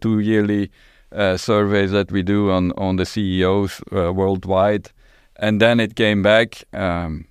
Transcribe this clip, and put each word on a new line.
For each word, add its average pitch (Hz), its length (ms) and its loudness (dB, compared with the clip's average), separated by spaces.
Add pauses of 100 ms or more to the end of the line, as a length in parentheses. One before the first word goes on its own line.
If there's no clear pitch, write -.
two 110 180 0
yearly, 104 540 0 (400)
uh, 95 240 0
surveys 101 560 0
that 101 180 0
we 95 140 -2
do 101 260 2
on, 92 220 0
on 95 240 -2
the 92 100 -2
C 95 320 -4
E 90 60 2
Os, 98 360 0 (140)
uh, 90 180 0
worldwide. 95 800 0 (460)
And 107 240 -2
then 117 180 4
it 110 160 -2
came 107 300 0
back. 110 480 2
Um, 87 580 -6